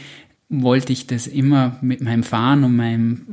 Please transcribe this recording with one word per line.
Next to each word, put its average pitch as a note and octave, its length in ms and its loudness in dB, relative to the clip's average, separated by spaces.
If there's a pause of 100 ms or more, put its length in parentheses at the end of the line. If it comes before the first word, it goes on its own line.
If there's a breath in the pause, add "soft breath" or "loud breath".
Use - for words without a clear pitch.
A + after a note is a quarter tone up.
(500 loud breath)
wollte C3 420 0
ich - 160 -6
das A#2 200 -4
immer C3+ 540 2
mit B2+ 200 -2
meinem A#2 220 0
Fahren C3+ 400 2
und B2 120 2
meinem, A#2 580 0